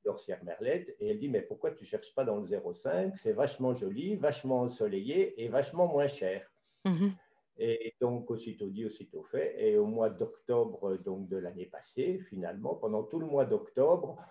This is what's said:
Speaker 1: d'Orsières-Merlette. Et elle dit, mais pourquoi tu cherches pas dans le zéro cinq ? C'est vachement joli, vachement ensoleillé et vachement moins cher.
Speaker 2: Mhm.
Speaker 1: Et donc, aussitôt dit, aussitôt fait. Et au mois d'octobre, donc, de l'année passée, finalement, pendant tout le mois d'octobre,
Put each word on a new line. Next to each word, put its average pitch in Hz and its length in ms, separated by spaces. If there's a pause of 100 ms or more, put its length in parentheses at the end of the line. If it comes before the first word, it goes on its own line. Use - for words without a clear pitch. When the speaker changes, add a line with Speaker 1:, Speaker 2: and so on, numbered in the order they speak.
Speaker 1:
d'Orsières-Merlette. 95 920
Et 104 120
elle 107 100
dit, 143 80
mais 110 140
pourquoi - 280
tu - 160
cherches - 300
pas 135 80
dans 104 160
le 95 80
zéro 90 260
cinq ? 190 440
C'est 110 140
vachement 127 440
joli, 123 400
vachement 131 460
ensoleillé 113 800
et 120 40
vachement 139 400
moins 143 220
cher. 98 420 (340)
Speaker 2:
Mhm. 190 280 (460)
Speaker 1:
Et 113 440
donc, 120 280
aussitôt 110 380
dit, 104 160
aussitôt 98 380
fait. - 360
Et 107 200
au 104 80
mois 110 240
d'octobre, 107 880
donc, 95 300
de 95 100
l'année 90 260
passée, 180 540 (100)
finalement, 98 460
pendant 110 280
tout 160 160
le 160 80
mois 139 200
d'octobre, 135 720 (120)